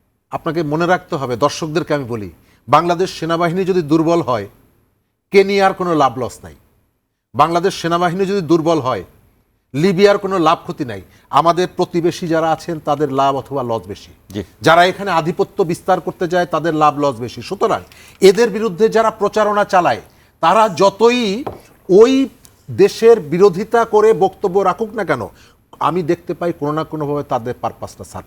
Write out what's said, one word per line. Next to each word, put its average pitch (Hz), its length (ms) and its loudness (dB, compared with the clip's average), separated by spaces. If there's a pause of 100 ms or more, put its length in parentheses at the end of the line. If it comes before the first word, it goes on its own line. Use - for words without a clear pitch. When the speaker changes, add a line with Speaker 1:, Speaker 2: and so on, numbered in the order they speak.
(320)
Speaker 1:
আপনাকে 160 320 -4
মনে 156 220 -2
রাখতে 175 300 0
হবে, 131 200 -4
দর্শকদেরকে 151 580 -2
আমি 143 100 -2
বলি, 110 260 -8 (380)
বাংলাদেশ 170 520 0
সেনাবাহিনী 165 460 -2
যদি 180 160 0
দুর্বল 160 400 0
হয়, 113 260 -4 (840)
কেনিয়ার 196 420 2
কোনো 180 220 -2
লাভ 131 240 0
লস 113 240 -8
নাই। 80 120 -20 (800)
বাংলাদেশ 170 460 2
সেনাবাহিনী 175 440 0
যদি 196 160 -2
দুর্বল 160 380 0
হয়, 120 240 -4 (680)
লিবিয়ার 196 440 2
কোনো 190 220 -4
লাভ 165 240 2
ক্ষতি 165 220 -10
নাই। 101 160 -10 (280)
আমাদের 165 460 2
প্রতিবেশী 175 520 -2
যারা 160 240 0
আছেন, 156 280 -6
তাদের 147 320 -2
লাভ 135 240 0
অথবা 135 280 -6
লস 113 240 -4
বেশি। - 240 -16 (220)
Speaker 2:
জি। 101 100 -6 (180)
Speaker 1:
যারা 165 240 6
এখানে 190 260 -2
আধিপত্য 175 520 -2
বিস্তার 175 380 -2
করতে 180 260 -6
যায়, 175 180 0
তাদের 160 300 -2
লাভ 147 240 2
লস 139 200 -2
বেশি। 120 220 -12
সুতরাং 185 400 -4 (380)
এদের 202 300 6
বিরুদ্ধে 208 400 -2
যারা 214 220 2
প্রচারণা 208 520 0
চালায়, 160 380 0 (380)
তারা 214 300 4
যতই 214 760 2 (460)
ওই 247 400 6 (420)
দেশের 202 480 4
বিরোধিতা 190 680 2
করে 220 280 4
বক্তব্য 196 460 -2
রাখুক 196 340 -2
না 208 120 -6
কেন, 123 220 -4 (520)
আমি 160 240 -2
দেখতে 170 300 -4
পাই 175 260 -4
কোনো 147 120 -4
না 156 120 -4
কোনোভাবে 147 400 -6
তাদের 123 380 -4
পারপাসটা 104 420 -10
সার্ভ 92 240 -16